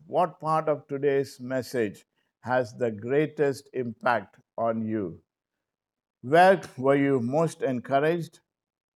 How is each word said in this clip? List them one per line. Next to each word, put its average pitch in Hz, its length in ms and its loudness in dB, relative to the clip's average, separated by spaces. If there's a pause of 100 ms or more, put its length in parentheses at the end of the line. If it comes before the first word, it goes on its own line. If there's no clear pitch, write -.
what 160 340 -2
part 156 280 0
of 143 180 -2
today's 139 540 -2
message 123 640 -4 (360)
has 120 340 -2
the 123 160 -2
greatest 139 840 -2
impact 120 680 -2 (180)
on 113 300 -2
you? 104 340 -6 (1040)
Where 170 380 6 (160)
were 135 200 2
you 139 240 2
most 151 420 -2
encouraged 139 800 -2 (560)